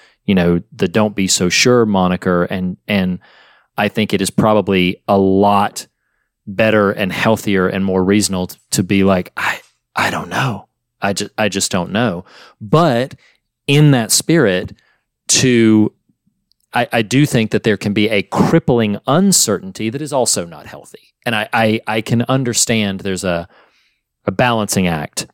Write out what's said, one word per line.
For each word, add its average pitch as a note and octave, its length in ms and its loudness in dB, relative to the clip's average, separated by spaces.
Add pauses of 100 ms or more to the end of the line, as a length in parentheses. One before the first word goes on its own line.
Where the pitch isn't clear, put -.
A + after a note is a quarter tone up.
(240)
you G2+ 100 0
know, F2 260 2 (120)
the F#2+ 160 -2
"Don't G#2+ 280 0
be F#2+ 120 -2
so F2+ 200 0
sure" B2 380 2
moniker. F2+ 580 0
And, F#2 320 -6 (120)
and F#2 300 0 (600)
I G#2 100 0
think G#2+ 240 -2
it G2 80 0
is F#2 100 -2
probably G2 800 2
a G2+ 100 4
lot G2+ 680 2 (600)
better G#2+ 440 2
and G#2 220 -4
healthier G2 560 0
and F#2+ 160 -4
more F#2 200 0
reasonable F#2+ 440 0
t-, - 100 -18 (120)
to G#2+ 120 -2
be G2 220 2
like, F#2 320 0
"I, - 240 -6 (360)
I - 140 -2
don't G#2 180 -8
know. A2+ 400 -6 (340)
I G2+ 100 -2
ju-, G2+ 260 -6
I A2 100 0
just F#2+ 220 -4
don't F2+ 220 -4
know." G2+ 320 -2 (360)
But C3 540 2 (520)
in D3 260 6
that A#2 180 0
spirit, A2 600 0 (560)
to, A2+ 640 4 (800)
I, B2 200 0
I A#2 100 0
do B2+ 240 2
think A2 260 0
that G#2+ 100 0
there G#2+ 140 2
can G#2 160 -4
be G#2 160 0
a G2+ 140 0
crippling A#2 840 0
uncertainty A2+ 840 0
that C#3 120 -8
is F2+ 100 -10
also A2+ 320 0
not D2+ 220 -18
healthy. - 480 -20 (100)
And A#2+ 120 -2
I, G#2+ 160 -4
I, A2+ 340 2
I A2 140 -2
can A#2 220 -2
understand A2+ 800 -2
there's F#2 240 -6
a, F2 240 -4 (760)
a G2+ 80 -4
balancing G#2+ 560 0
act - 460 -6